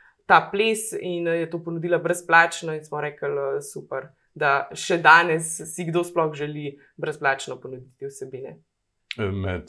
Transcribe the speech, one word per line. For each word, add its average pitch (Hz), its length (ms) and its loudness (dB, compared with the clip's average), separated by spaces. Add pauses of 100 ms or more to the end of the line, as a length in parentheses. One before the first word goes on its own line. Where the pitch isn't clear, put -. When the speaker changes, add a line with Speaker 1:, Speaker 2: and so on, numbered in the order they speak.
(320)
Speaker 1:
ta 165 200 6
ples 214 500 0
in, 175 260 -4
eh, 170 160 0
je 160 60 -6
to 165 140 -8
ponudila 170 340 0
brezplačno 165 760 2
in 151 120 -8
smo 147 160 -6
rekli, 147 280 -6
eh, 139 320 -4
super, 135 460 -10 (280)
da 139 380 0
še - 240 -2
danes 165 640 6 (140)
si 180 80 -6
kdo 170 200 0
sploh 160 300 -2
želi 147 440 -8 (200)
brezplačno 143 640 -4
ponuditi 131 480 -14
vsebine. 135 500 -12 (600)
Speaker 2:
Med 95 520 -4